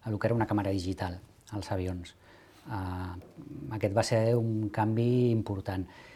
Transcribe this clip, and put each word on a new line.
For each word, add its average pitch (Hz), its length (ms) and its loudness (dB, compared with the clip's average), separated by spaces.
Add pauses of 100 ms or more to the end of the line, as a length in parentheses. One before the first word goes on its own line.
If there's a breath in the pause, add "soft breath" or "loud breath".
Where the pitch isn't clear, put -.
a 113 80 -8
lo 104 80 -2
que 113 80 0
era 117 80 2
una 110 120 2
càmera 101 240 0
digital 92 480 -4 (320)
als 104 200 -8
avions. 90 440 -6 (520 loud breath)
Eh, 92 1080 -8
aquest 101 200 0
va 110 80 6
ser 113 320 4
un 110 340 2
canvi 117 640 4
important. 98 560 -2 (280 loud breath)